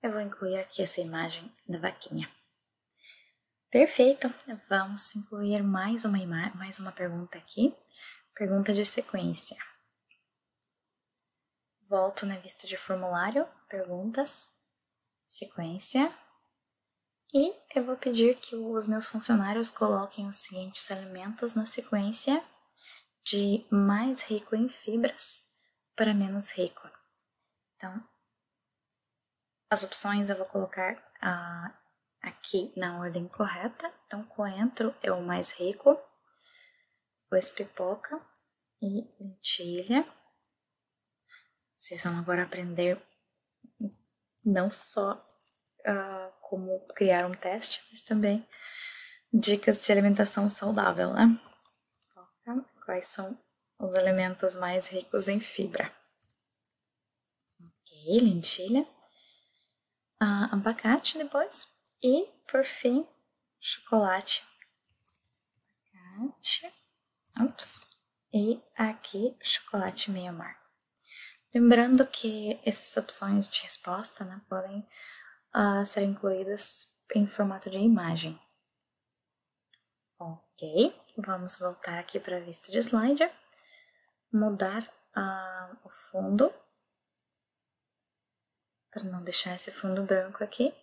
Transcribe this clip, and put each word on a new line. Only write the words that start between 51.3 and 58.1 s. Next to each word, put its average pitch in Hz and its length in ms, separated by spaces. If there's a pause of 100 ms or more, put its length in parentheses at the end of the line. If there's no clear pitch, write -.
Quais 180 220
são 190 300 (400)
os 185 160
alimentos 185 640
mais 180 300
ricos 196 420
em 202 120
fibra? - 540 (1700)
Ok, 160 600